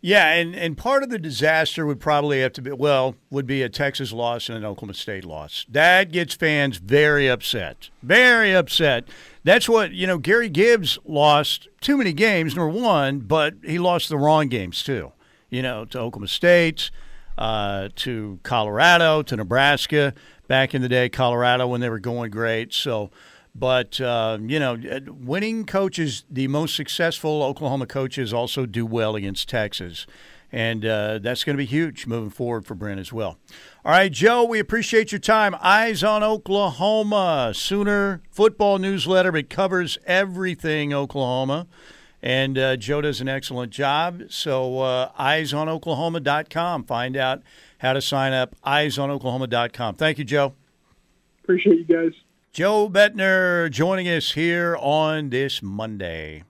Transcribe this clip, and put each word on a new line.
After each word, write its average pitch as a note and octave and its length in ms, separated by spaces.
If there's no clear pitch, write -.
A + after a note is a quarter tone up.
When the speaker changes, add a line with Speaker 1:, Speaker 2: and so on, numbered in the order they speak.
Speaker 1:
Yeah, F3 280
and, E3+ 200
and E3+ 240
part C#4 260
of B3+ 60
the A#3 80
disaster D#3 680
would D3 160
probably D3 400
have C3 120
to C3+ 80
be, C3+ 120
well, C3+ 420
would C#3 180
be C3+ 140
a B2 80
Texas C#3 420
loss A#2 380
and A2+ 80
an G#2+ 80
Oklahoma G2+ 300
State G2 280
loss. D#2 460
That E3+ 420
gets E3+ 240
fans C#3+ 400
very C#3 540
upset, G#2 600
very A3 520
upset. D3 540
That's A3 240
what, A3 240
you F#3 120
know, F#3 120
Gary G#3+ 320
Gibbs F#3+ 560
lost D3 640
too C#4+ 160
many A3+ 160
games, E3 420
number E3 140
one, D3 420
but D3+ 340
he D#3+ 160
lost F3 300
the D#3 80
wrong D3+ 320
games G2 340
too, G#2+ 300
you B2+ 120
know, A#2+ 240
to B2+ 140
Oklahoma A#2 280
State, E3+ 640
uh, G2+ 580
to G#2+ 480
Colorado, D3+ 800
to B2+ 160
Nebraska, C#3 760
back C3 260
in C3 60
the B2+ 80
day, B2 180
Colorado B2 580
when B2 140
they A#2+ 100
were A2+ 100
going A#2 300
great. A2+ 440
So, A2 360
but, B2+ 460
uh, A2+ 400
you C3 180
know, C3 140
uh, A#2 340
winning G3 600
coaches, F3+ 600
the C3+ 200
most D3+ 280
successful D#3 680
Oklahoma C3+ 420
coaches B2+ 480
also B2 320
do A#2 180
well A2+ 320
against G2 320
Texas. G2 600
And, A2+ 320
uh, G#2+ 360
that's A#2+ 240
gonna C#3+ 160
be C#3+ 60
huge D3+ 420
moving A2+ 240
forward A#2+ 340
for - 80
Brent G2 260
as F#2+ 140
well. G#2+ 240
All - 60
right, F#3 200
Joe, A3 320
we A#3 140
appreciate A3 540
your G3+ 80
time. G#3 420
Eyes G3+ 420
on G#3+ 200
Oklahoma, G3 1300
Sooner G3+ 680
football G#3 480
newsletter. F#3 580
It D3 140
covers F#3 560
everything F3+ 840
Oklahoma. C#3 760
And, C3 340
uh, C3 200
Joe C3+ 240
does C#3 200
an C3 80
excellent B2+ 420
job. D3 580
So, C3 500
uh, C3 360
eyes C#3+ 380
on D#3 160
Oklahoma D#3+ 520
dot C#3+ 280
com. E3 360
Find B2+ 300
out C3+ 280
how C3 160
to C3+ 80
sign C3+ 320
up, B2+ 300
eyes C#3+ 340
on C#3 140
Oklahoma C3 340
dot A#2+ 280
com. A2+ 200
Thank D#3 240
you, D3 60
Joe. C#3 300
Speaker 2:
Appreciate F3+ 340
you E3 80
guys. E3 280
Speaker 1:
Joe G#3 340
Bettner F#3+ 840
joining F3+ 360
us E3 260
here E3+ 460
on D#3 520
this C3 320
Monday. F#2 880